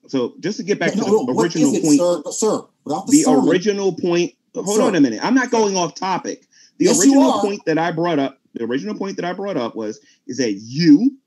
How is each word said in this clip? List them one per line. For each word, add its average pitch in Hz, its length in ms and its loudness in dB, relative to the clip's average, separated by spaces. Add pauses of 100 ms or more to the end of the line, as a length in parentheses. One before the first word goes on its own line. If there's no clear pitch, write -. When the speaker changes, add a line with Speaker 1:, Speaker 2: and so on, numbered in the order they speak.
Speaker 1:
so 123 320 -4
just 196 180 -6
to 240 60 -10
get 196 160 -4
back 175 160 -2
Speaker 2:
No, 220 100 -2
Speaker 1:
to 190 60 0
Speaker 2:
no, 202 160 2
Speaker 1:
the - 60 -4
Speaker 2:
what - 120 2
Speaker 1:
original 160 240 0
Speaker 2:
is 123 80 0
it, - 60 -2
Speaker 1:
point, 147 160 4
Speaker 2:
sir? 175 320 0
Sir, 196 340 -2 (180)
without 156 240 -6
the 233 40 0
Speaker 1:
the 294 120 6
Speaker 2:
sermon. 254 260 2
Speaker 1:
original 190 460 0
point. 175 380 -2 (220)
Hold 170 220 -6
Speaker 2:
Sir. 247 100 2
Speaker 1:
on 220 80 0
a - 60 4
minute. 117 220 2
I'm 202 120 0
not 247 160 0
going 208 260 0
off 170 160 -2
topic. 185 540 -6 (320)
The 156 60 2
Speaker 2:
Yes, 208 200 4
you 277 80 8
Speaker 1:
original 269 180 4
Speaker 2:
are. 220 100 -2
Speaker 1:
point 202 240 -4
that 160 120 -2
I 170 140 -2
brought 165 280 -2
up, 135 200 -4 (160)
the 117 80 -8
original 143 320 -6
point 196 220 -8
that 170 80 -8
I 180 80 -6
brought 196 240 -8
up 117 180 -6
was, 110 240 -10 (260)
is 120 120 -10
that 120 160 -2
you, 147 640 4 (100)